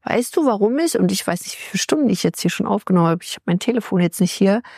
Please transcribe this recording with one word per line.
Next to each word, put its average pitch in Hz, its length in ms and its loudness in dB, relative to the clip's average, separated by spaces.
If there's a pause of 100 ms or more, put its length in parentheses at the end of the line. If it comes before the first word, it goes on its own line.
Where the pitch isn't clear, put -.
Weißt - 320 -2
du, 320 100 2
warum 226 340 2
ich, 330 180 0
und 180 140 2
ich 190 140 -4
weiß - 180 -4
nicht, - 140 -12
wie - 120 -16
viele - 120 -4
Stunden 294 280 0
ich 185 140 0
jetzt - 180 -2
hier 180 100 0
schon - 140 -4
aufgenommen 185 420 2
habe, 165 160 0
ich - 120 -12
habe - 100 -20
mein 175 140 0
Telefon 214 420 -2
jetzt 175 200 0
nicht 180 100 2
hier, 202 320 2 (140)